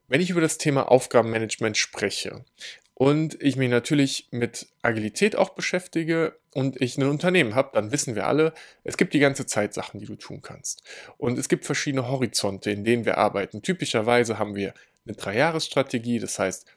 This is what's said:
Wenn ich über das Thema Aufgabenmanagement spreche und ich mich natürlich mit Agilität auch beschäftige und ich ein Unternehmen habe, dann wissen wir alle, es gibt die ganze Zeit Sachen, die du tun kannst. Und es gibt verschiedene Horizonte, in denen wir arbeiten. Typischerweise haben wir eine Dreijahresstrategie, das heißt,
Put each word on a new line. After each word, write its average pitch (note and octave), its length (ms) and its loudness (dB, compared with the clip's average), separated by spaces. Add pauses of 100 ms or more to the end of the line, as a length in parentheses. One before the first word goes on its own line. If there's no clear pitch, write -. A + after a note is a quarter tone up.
Wenn C3 100 4
ich F3+ 100 2
über F3 120 0
das D#3+ 160 0
Thema C#3 340 2
Aufgabenmanagement A2+ 840 2
spreche - 640 -4 (520)
und D3+ 460 2
ich C3+ 140 2
mich C3 140 2
natürlich C3+ 600 2
mit A#2+ 360 -4 (140)
Agilität A2+ 560 0
auch F#3+ 120 2
beschäftige E3 840 -2 (180)
und C3+ 280 -2
ich B2+ 160 -2
ein C3+ 100 2
Unternehmen D3+ 480 2
habe, C3+ 180 0
dann G#2+ 180 0
wissen C#3+ 240 -2
wir F#2+ 120 -2
alle, D#3 260 2 (300)
es - 120 -8
gibt - 180 0
die D3+ 60 2
ganze C3+ 260 2
Zeit - 280 -2
Sachen, - 260 -10
die - 60 -12
du G#2+ 100 -12
tun - 260 -16
kannst. - 420 -14 (340)
Und B2 220 -2
es C3 100 -6
gibt F3+ 160 0
verschiedene C3+ 420 -2
Horizonte, G#2+ 640 -2
in G2+ 120 -4
denen A#2 220 2
wir F#2+ 120 2
arbeiten. G2+ 440 0
Typischerweise A#2+ 760 0
haben G#2 180 -4
wir G2 180 -4 (320)
eine G#2+ 100 -12
Dreijahresstrategie, B2 1040 -2
das - 180 -6
heißt, F#2+ 400 -2